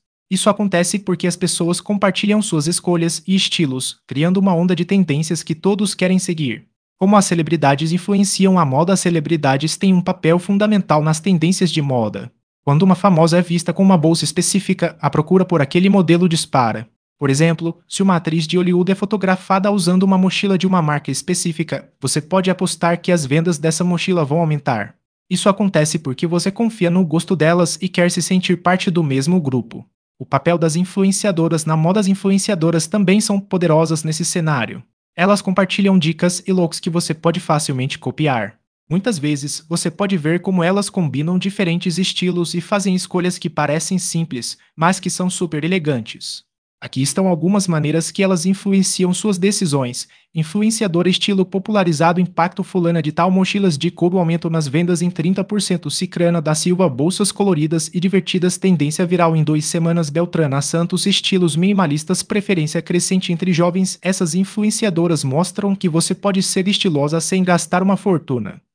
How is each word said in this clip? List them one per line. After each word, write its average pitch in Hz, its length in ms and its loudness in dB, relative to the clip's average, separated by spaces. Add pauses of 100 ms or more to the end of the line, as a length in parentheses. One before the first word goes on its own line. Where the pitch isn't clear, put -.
(280)
Isso 185 220 0
acontece 196 480 0
porque 185 280 -4
as 175 100 0
pessoas 175 440 -2
compartilham 208 640 0
suas 156 240 -2
escolhas 170 600 -2
e 190 100 2
estilos, 135 680 -2
criando 165 320 0
uma 190 140 4
onda 175 220 2
de 170 100 -2
tendências 165 580 0
que 165 120 -4
todos 196 400 0
querem 185 240 2
seguir. 160 480 -4 (320)
Como 196 180 4
as 190 100 6
celebridades 156 640 2
influenciam 190 640 2
a 165 60 4
moda, 151 300 2
as 180 60 0
celebridades 156 760 0
têm 190 160 2
um 180 80 4
papel 175 380 0
fundamental 196 640 2
nas 156 180 0
tendências 185 500 2
de 156 100 -2
moda. 123 520 -4 (320)
Quando 147 180 4
uma 185 140 6
famosa 170 420 4
é 180 40 2
vista 170 300 -2
com 190 100 0
uma 190 160 6
bolsa 160 260 2
específica, 180 760 -2
a 147 80 -2
procura 175 360 2
por 175 160 0
aquele 180 280 2
modelo 180 400 4
dispara. 117 600 -2 (300)
Por 139 120 0
exemplo, 165 560 0
se - 160 -4
uma 190 140 4
atriz 165 300 -2
de 160 100 -2
Hollywood 180 340 2
é 190 40 2
fotografada 190 760 -2
usando 185 320 2
uma 190 160 2
mochila 190 400 0
de 190 80 0
uma 180 160 2
marca 147 280 -2
específica, 156 760 -4 (120)
você 135 200 -2
pode 185 300 0
apostar 175 500 -2
que 180 120 0
as 165 120 2
vendas 160 340 0
dessa 160 260 -2
mochila 175 400 0
vão 147 160 0
aumentar. 139 560 -2 (320)
Isso 185 200 0
acontece 190 500 0
porque 143 280 -4
você 175 240 0
confia 202 400 -2
no 185 140 2
gosto 165 320 0
delas 160 440 2
e 185 80 -4
quer 175 220 2
se 175 120 -2
sentir 185 400 0
parte 180 280 0
do 170 120 0
mesmo 143 380 2
grupo. 127 440 -4 (340)
O 131 60 -12
papel 170 320 0
das 165 200 0
influenciadoras 180 920 0
na 160 100 0
moda. 175 240 2
As 196 60 0
influenciadoras 190 800 0
também 202 340 2
são 202 180 0
poderosas 165 640 0
nesse 160 220 -4
cenário. 147 580 -2 (320)
Elas 196 280 2
compartilham 190 560 2
dicas 165 480 0
e 196 60 -2
looks 175 260 0
que - 100 -6
você 170 240 -2
pode 170 280 -2
facilmente 143 580 -2
copiar. 123 600 -2 (300)
Muitas 190 300 -2
vezes, 143 500 -4
você 170 220 -4
pode 202 260 -2
ver 160 240 0
como 185 220 0
elas 196 260 0
combinam 156 500 -2
diferentes 180 600 -2
estilos 180 560 -2
e 175 60 -2
fazem 196 340 -2
escolhas 180 420 -2
que 170 140 -8
parecem 156 480 -2
simples, 160 580 -6 (200)
mas 180 240 0
que 180 100 -4
são 180 180 -4
super 160 360 -4
elegantes. 151 800 -4 (340)
Aqui - 220 -8
estão 190 260 0
algumas 185 400 0
maneiras 165 440 0
que - 120 -2
elas 185 220 0
influenciam 190 720 0
suas 202 240 -2
decisões. 143 680 -2 (280)
Influenciadora 180 760 0
estilo 190 360 0
popularizado 180 760 0
impacto 180 420 -2
fulana 170 380 0
de 151 120 -2
tal 175 180 2
mochilas 190 480 2
de 170 120 0
couro 175 280 0
aumento 170 320 0
nas 160 180 -2
vendas 170 320 0
em 175 100 0
trinta 180 320 -2
por 196 200 -2
cento. 170 280 -2
Cicrana 170 500 0
da 156 140 0
Silva 180 320 2
bolsas 165 460 0
coloridas 160 640 0
e 185 40 -2
divertidas 180 600 0
tendência 170 480 0
viral 170 280 2
em 160 80 2
duas 151 220 0
semanas. 170 460 -2
Beltrana 160 500 0
Santos 170 460 -2
estilos 180 500 0
minimalistas 175 680 0
preferência 170 600 -2
crescente 175 500 0
entre 180 220 0
jovens. 175 480 0
Essas 180 320 -2
influenciadoras 190 880 0
mostram 185 500 -2
que 190 140 -2
você 165 260 0
pode 190 280 -2
ser 185 260 -2
estilosa 160 540 0
sem 185 200 0
gastar 180 400 0
uma 190 140 2
fortuna. 135 640 -2 (140)